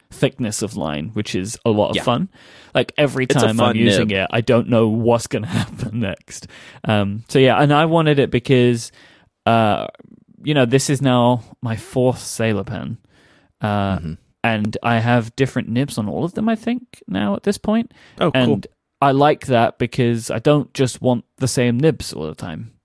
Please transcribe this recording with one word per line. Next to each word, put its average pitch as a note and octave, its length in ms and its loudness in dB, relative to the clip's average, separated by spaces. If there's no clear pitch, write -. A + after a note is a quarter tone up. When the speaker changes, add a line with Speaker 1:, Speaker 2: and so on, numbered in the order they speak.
Speaker 1:
thickness - 520 -4
of - 140 -6
line, D2+ 380 -6
which G#2 200 -6
is F#2+ 300 -6
a A#2 60 0
lot G#2 200 2
of F#2+ 60 -2
Speaker 2:
Yeah. E2+ 60 -2
Speaker 1:
fun. C3+ 260 -2
Like, C3 240 -2
every C3 260 0
Speaker 2:
It's - 100 -2
a C#3+ 60 2
Speaker 1:
time A2+ 100 4
I'm A2 60 0
Speaker 2:
fun A#2+ 200 2
Speaker 1:
using G#2+ 320 2
Speaker 2:
nib. G2 160 0
Speaker 1:
it, - 60 -6
I A#2 120 -2
don't A#2+ 260 2
know A2+ 200 4
what's A#2 380 0
gonna A2+ 200 -4
<laughs> - 20 -10
happen A#2+ 520 -6
next. - 460 -8
Um, G#2 440 0
so D3 100 2
yeah, C3 220 6
and D3 120 4
I D3+ 140 4
wanted D#3 320 2
it C3 120 2
because, B2 640 2
uh, G#2+ 400 2
you D3+ 100 -2
know, C3 120 4
this C3+ 240 2
is C#3 100 0
now B2 420 2
my A2+ 140 -4
fourth B2+ 420 -2
Sailor A2 460 -2
pen. A#2 340 -10
Uh, G2+ 360 -2
Speaker 2:
Mm-hmm. D#2 160 -6
Speaker 1:
and G#2+ 380 -2
I A#2 160 0
have A#2 360 0
different B2+ 360 -2
nibs B2+ 280 -2
on G#2 120 -4
all E2+ 140 -6
of F3 100 -6
them, G#3+ 140 -4
I A3+ 80 -2
think, B3 520 -8
now G3+ 280 -2
at - 80 -10
this G3 140 0
point. A3+ 340 -2
Speaker 2:
Oh, E3 100 0
cool. C3 120 2
Speaker 1:
And A#2+ 240 0
I C#3 100 4
like C#3+ 360 2
that A#2 340 2
because A#2+ 500 -2
I - 80 -4
don't D3 360 2
just - 280 -2
want B2 220 0
the C3 100 -2
same A#2+ 320 0
nibs D#3 320 0
all D#2 160 -8
the - 80 -12
time. G2 360 -12